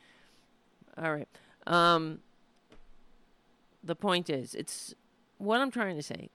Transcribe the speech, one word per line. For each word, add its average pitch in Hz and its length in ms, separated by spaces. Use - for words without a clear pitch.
All 160 160
right. 151 160
Um, 165 540
the 170 120
point 180 340
is, 131 260
it's, - 400
what 214 220
I'm 269 100
trying 202 260
to 147 60
say - 320